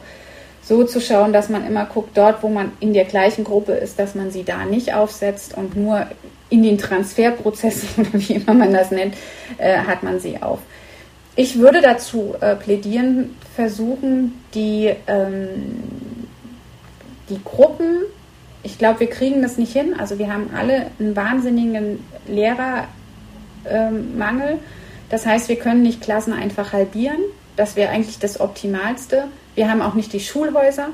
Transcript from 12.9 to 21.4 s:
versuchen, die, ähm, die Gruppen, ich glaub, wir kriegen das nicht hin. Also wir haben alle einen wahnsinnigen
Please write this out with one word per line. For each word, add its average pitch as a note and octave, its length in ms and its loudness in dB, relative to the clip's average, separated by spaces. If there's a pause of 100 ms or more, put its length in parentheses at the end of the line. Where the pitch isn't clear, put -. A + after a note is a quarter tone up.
versuchen, B3 840 -2 (140)
die, G#3+ 380 0 (140)
ähm, - 1200 -6 (1040)
die G3 160 -8
Gruppen, E4 580 2 (600)
ich G3+ 160 -14
glaub, A3 220 2
wir A#3 80 0
kriegen C4+ 340 0
das B3+ 140 -4
nicht A#3 160 -2
hin. D#4 260 -2
Also G3+ 200 -6
wir G#3 140 -4
haben G#3 220 -6
alle B3+ 320 0 (120)
einen G#3+ 180 -2
wahnsinnigen A3+ 840 -2 (260)